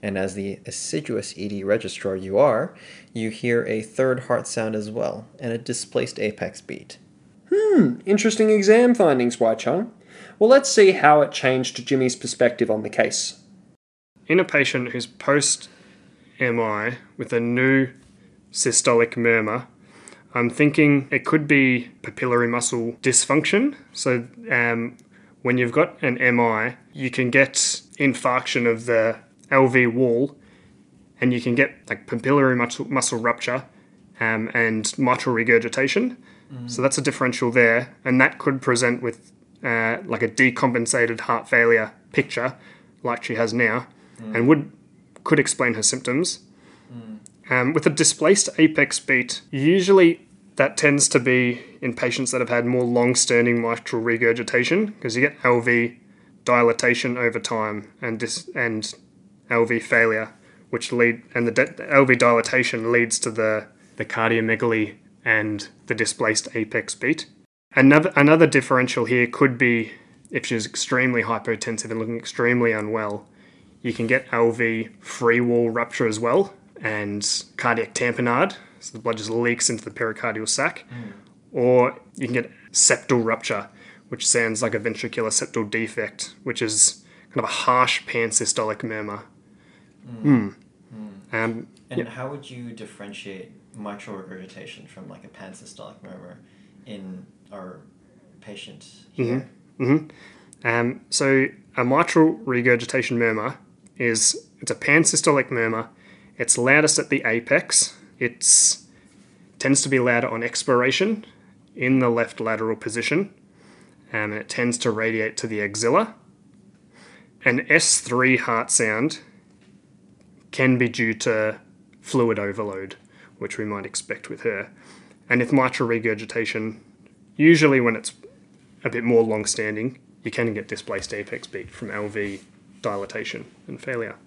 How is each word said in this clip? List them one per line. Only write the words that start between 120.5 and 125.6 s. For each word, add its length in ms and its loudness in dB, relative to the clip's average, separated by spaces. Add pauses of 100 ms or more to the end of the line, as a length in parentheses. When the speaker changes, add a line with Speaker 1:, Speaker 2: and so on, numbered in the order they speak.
Speaker 3:
can 280 0
be 100 0
due 240 -2
to 480 -2 (400)
fluid 380 0
overload, 580 -8 (420)
which 200 -10
we 60 -6
might 200 -8
expect 460 -12
with 120 -14
her. 280 -6 (580)
And 120 2
with 120 0
mitral 360 0